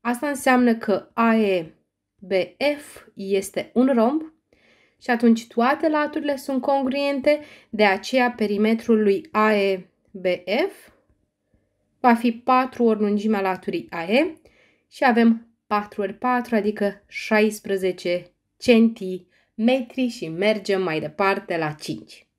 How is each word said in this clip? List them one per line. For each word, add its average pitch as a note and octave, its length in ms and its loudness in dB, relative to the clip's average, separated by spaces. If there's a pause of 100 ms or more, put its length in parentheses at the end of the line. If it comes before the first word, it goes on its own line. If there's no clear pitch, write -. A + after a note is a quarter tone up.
Asta A#3+ 280 -4
înseamnă B3 460 2
că G#3+ 400 -4
A A3+ 200 2
E F#3+ 400 0 (440)
B F#3+ 140 -10 (460)
F - 360 -20
este G3 600 -4
un C4 200 4
romb B3+ 380 0 (680)
și - 100 -8
atunci A3+ 360 2
toate C#4+ 420 0
laturile D4 480 -2
sunt C4+ 240 -4
congruente, C#4+ 800 0 (300)
de G#3 140 2
aceea A3+ 460 0
perimetrul A3 720 0
lui G3 280 0
A G#3+ 240 2
E G3 340 0 (220)
B F#3 160 -8 (440)
F - 200 -20 (1080)
va A#3+ 140 6
fi A#3 180 0
patru B3+ 520 0
ori A3 160 2
lungimea G#3 400 0
laturii F#3 500 -4
A E3+ 140 -8
E C4+ 300 0 (540)
și - 160 -6
avem A#3 520 2 (100)
patru G#3 360 -4
ori G3 120 -6
patru, B3 400 -4
adică G#3 540 -2
șaisprezece F#3+ 1200 -2 (260)
centimetri A3+ 1500 0
și F3+ 200 -10
mergem G3 540 -2
mai D#3+ 180 -4
departe F#3+ 560 -2
la D#3 160 -2
cinci. - 540 -14 (120)